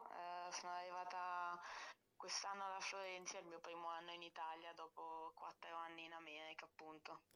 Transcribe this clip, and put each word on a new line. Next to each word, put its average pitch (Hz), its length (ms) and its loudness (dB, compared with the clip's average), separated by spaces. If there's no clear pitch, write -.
Eh, 175 400 2
sono 180 220 2
arrivata 180 840 2
quest'anno 196 480 2
alla 190 140 2
Florentia, 190 600 2
il 180 60 -6
mio 170 140 -4
primo 170 280 0
anno 170 240 0
in 175 120 -2
Italia, 170 500 -2
dopo 160 600 -2
quattro 170 420 -4
anni 165 260 -2
in 165 80 -4
America, 160 540 -4
appunto, 156 560 -6